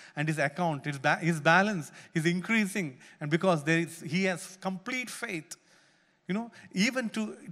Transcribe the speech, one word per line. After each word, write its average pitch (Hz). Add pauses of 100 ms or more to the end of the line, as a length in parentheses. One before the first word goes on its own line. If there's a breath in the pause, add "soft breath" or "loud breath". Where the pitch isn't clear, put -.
(140 loud breath)
and 151
his 156
account, 147
his 143
ba-, 147
his 165
balance 175 (240 loud breath)
is 160
increasing, 185 (220 loud breath)
and 147
because 165
there 165
is, 165
he 180
has 185
complete 220
faith, 185 (720 soft breath)
you 180
know, 226 (200 loud breath)
even 233
to, 214 (160)